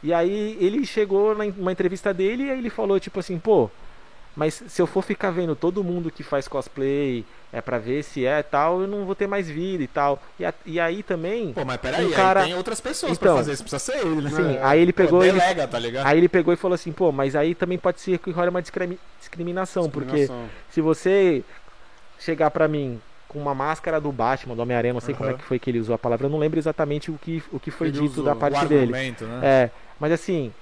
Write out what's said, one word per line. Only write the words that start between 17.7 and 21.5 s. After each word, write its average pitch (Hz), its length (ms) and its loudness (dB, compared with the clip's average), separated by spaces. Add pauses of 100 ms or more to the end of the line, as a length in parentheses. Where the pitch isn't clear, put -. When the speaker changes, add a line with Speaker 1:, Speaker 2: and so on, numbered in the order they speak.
Speaker 1:
pode 175 220 -2
ser 180 180 0
que - 140 -6
role 175 160 0
uma 180 140 -2
discrimi-, 180 360 -6 (220)
discriminação, 175 680 -4
porque 139 180 -6 (160)
Speaker 3:
Discriminação. 123 260 -2 (220)
Speaker 1:
se - 100 0
você 160 640 4 (760)